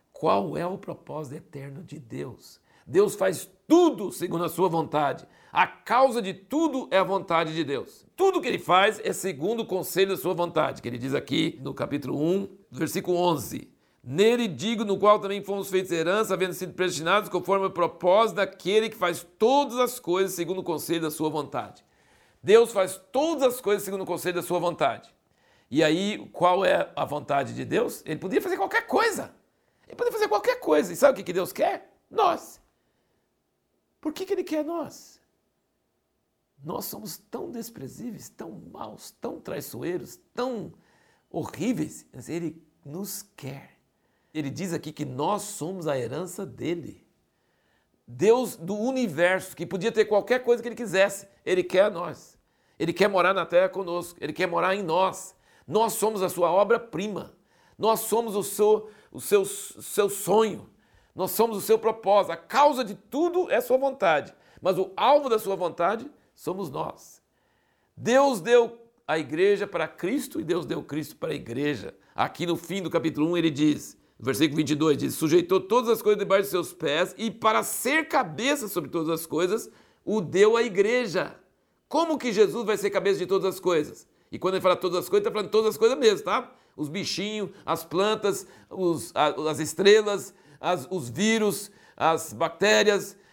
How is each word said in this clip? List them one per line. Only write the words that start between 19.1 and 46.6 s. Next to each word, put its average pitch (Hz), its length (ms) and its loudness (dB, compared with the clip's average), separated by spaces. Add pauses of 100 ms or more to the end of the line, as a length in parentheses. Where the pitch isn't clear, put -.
todas 247 400 2
as 247 220 0
coisas 185 340 0
segundo 170 260 -4
o - 40 -6
conselho 165 380 -4
da 156 100 -2
sua 156 180 -4
vontade." 135 540 -8 (580)
Deus 226 300 6
faz 190 300 -2 (100)
todas 294 320 2
as 247 160 2
coisas 202 240 0
segundo 190 200 -6
o 175 40 -8
conselho 170 280 -4
da 175 60 -2
sua 175 180 -2
vontade. 147 540 -2 (560)
E 147 140 2
aí, 185 480 0
qual 180 320 2
é 175 320 2
a 156 80 -4
vontade 139 500 -2
de 127 120 -8
Deus? 190 400 -2
Ele 156 140 -6
podia 190 220 -2
fazer 370 140 -4
qualquer 392 320 -2
coisa. 415 460 0 (540)
Ele - 80 -20
podia 480 160 -2
fazer 427 160 0
qualquer 466 320 0
coisa. 302 340 2
E - 20 -8
sabe 269 180 6
o - 20 -8
que 190 80 -10
que - 100 -6
Deus 180 180 -2
quer? - 400 -2 (180)
Nós. - 520 -2 (1400)
Por 302 140 -6
que 381 120 -8
que 392 80 -4
ele 370 100 -2
quer 302 200 -4
nós? 320 560 -10 (1400)
Nós - 220 -8
somos 214 320 -12
tão - 340 -12
desprezíveis, 226 800 -12
tão - 220 -16 (200)
maus, - 480 -14
tão - 200 -10
traiçoeiros, 151 800 -8 (140)
tão 240 400 -6 (560)
horríveis. 165 840 -6
Mas 127 160 -14
ele 165 320 -8 (220)
nos 180 400 -10 (120)
quer. 139 440 -16 (540)
Ele 143 180 -4
diz 165 200 -8
aqui 165 200 -8
que 151 140 -10
nós 151 360 -4
somos 170 460 -8
a 143 100 0
herança 151 480 -8
dele. 139 600 -8 (1000)